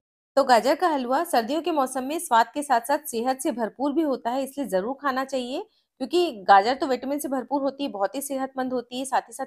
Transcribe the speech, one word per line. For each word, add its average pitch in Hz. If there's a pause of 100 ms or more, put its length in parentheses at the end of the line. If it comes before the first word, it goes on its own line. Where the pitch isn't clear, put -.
(360)
तो 269
गाजर 247
का 349
हलवा 269
सर्दियों 277
के 349
मौसम 262
में 294
स्वाद 254
के 294
साथ-साथ 285
सेहत 262
से 320
भरपूर 240
भी 311
होता 254
है, 262
इसलिए 269
ज़रूर 196
खाना 269
चाहिए, 269 (320)
क्योंकि 330
गाजर 202
तो 294
विटामिन 262
से 285
भरपूर 269
होती 269
है, 269
बहुत 196
ही 277
सेहतमंद 262
होती 247
है। 269
साथ 254
ही 233
साथ 269